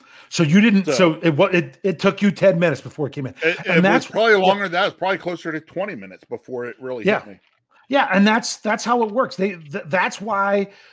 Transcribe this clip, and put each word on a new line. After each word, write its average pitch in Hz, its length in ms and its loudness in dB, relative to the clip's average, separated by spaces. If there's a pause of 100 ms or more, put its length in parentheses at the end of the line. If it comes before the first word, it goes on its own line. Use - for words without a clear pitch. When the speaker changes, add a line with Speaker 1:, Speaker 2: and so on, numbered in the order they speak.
(280)
Speaker 1:
So - 160 0
you 160 160 6
didn't, 208 260 4
Speaker 2:
So 151 60 0
Speaker 1:
so 165 300 4
it 170 80 2
wa-, 156 160 2
it, 175 360 -4
it 175 160 -2
took 196 240 0
you 202 80 4
ten 175 280 2
minutes 165 220 0
before 139 280 -8
it 135 40 -10
came 135 140 -8
in. 113 160 -12
Speaker 2:
It, 165 240 0
Speaker 1:
And 180 120 2
Speaker 2:
it 180 40 4
Speaker 1:
that's 202 240 2
Speaker 2:
was - 60 -18
probably 226 200 4
Speaker 1:
yeah. 190 140 4
Speaker 2:
longer 202 180 4
than 180 80 -6
that. 175 100 0
It 202 40 2
was 160 80 -4
probably 185 240 -2
closer 170 340 -8
to 151 80 -6
twenty 180 360 -10
minutes 95 280 -18
before 120 420 -10
it 120 140 -12
really 127 240 -10
Speaker 1:
Yeah. 190 160 0
Speaker 2:
hit - 140 -20
me. 90 60 -20 (480)
Speaker 1:
Yeah, 262 240 0
and 196 140 4
that's, 226 320 0
that's - 240 -4
how 240 200 0
it 214 80 -4
works. - 260 -4
They, 190 200 -4
th-, 160 300 -14
that's 185 320 -2
why 202 540 -2 (200)